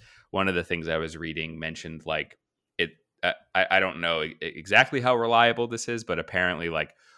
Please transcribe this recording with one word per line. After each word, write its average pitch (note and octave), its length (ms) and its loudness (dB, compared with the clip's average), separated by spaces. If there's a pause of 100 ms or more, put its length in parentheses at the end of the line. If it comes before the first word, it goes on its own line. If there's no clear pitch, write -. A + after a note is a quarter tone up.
(320)
one F#2+ 160 0
of F#2+ 80 2
the F2 80 0
things E2 240 -4
I D#2+ 100 0
was D#2+ 200 -4
reading D#2+ 420 -8
mentioned, D#2+ 460 -10
like, D#2 320 -4 (400)
it, E2+ 140 -2 (320)
uh, F2+ 100 2 (200)
I, F#2 180 4
I F#2+ 80 6
don't F2 220 -2
know E2 220 0
e-, D#2+ 180 -8
exactly G2+ 600 2
how B2 140 4
reliable A#2 520 4
this A#2 200 -8
is, A#2 160 -4
but E2+ 160 -4
apparently, E2+ 500 -2
like, D#2 240 -2 (240)